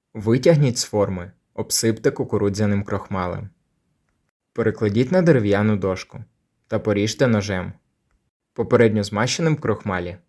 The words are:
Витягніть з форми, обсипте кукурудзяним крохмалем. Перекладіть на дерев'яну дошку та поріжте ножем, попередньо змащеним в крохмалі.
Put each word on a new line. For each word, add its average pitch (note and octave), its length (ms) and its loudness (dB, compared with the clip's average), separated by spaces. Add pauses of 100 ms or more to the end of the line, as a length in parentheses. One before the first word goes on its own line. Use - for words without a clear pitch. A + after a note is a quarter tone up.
(140)
Витягніть B2+ 640 2
з - 60 -6
форми, F#2 480 -2 (220)
обсипте A2+ 580 -2
кукурудзяним G2+ 720 -2
крохмалем. F#2+ 680 -6 (1040)
Перекладіть A2 580 0
на F#3 100 4
дерев'яну G#2+ 560 4
дошку F#2+ 460 -6 (440)
та A2 120 -4
поріжте G#2+ 480 0
ножем, G2 460 -2 (800)
попередньо A2 500 2
змащеним B2 520 -2
в C#3+ 60 -12
крохмалі. G2 560 -4 (120)